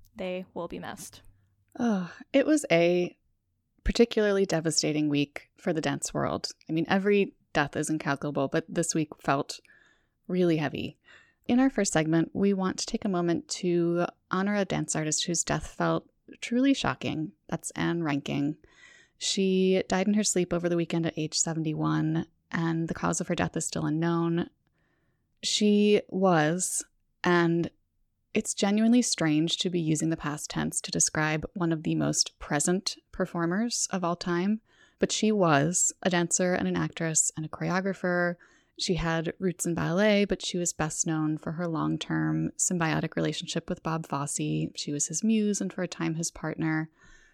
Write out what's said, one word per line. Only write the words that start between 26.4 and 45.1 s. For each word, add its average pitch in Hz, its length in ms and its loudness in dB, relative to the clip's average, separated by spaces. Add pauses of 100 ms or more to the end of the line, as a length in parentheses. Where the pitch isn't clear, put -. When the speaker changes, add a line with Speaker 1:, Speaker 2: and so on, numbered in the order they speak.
Speaker 2:
and 170 460 4 (640)
it's - 200 -2
genuinely 220 480 4
strange 160 560 2
to - 120 -2
be 175 100 0
using 160 300 2
the 160 80 0
past 151 320 -6
tense - 320 -4
to - 100 -8
describe 156 640 0
one 170 180 0
of 156 120 -2
the 165 120 0
most 151 440 0
present 180 560 -2 (160)
performers 185 800 -2
of 185 120 -4
all 175 120 0
time, 180 460 0 (380)
but 190 120 2
she 214 200 2
was 165 680 4
a 196 80 2
dancer 180 440 0
and 185 140 0
an 180 80 0
actress 160 600 -2
and 156 80 -6
a 156 40 -8
choreographer. 175 840 -2 (440)
She - 160 0
had 165 420 -2
roots 180 300 -2
in 170 80 0
ballet, 202 500 2
but 185 180 -2
she - 140 -4
was 175 160 -2
best - 320 -4
known 156 320 0
for 165 160 -6
her 175 140 -4
long-term 160 880 -2
symbiotic 160 580 0
relationship 165 540 -4
with 175 140 -6
Bob 160 240 -4
Fosse. 156 680 -4
She - 160 -6
was 147 160 -4
his 160 160 -6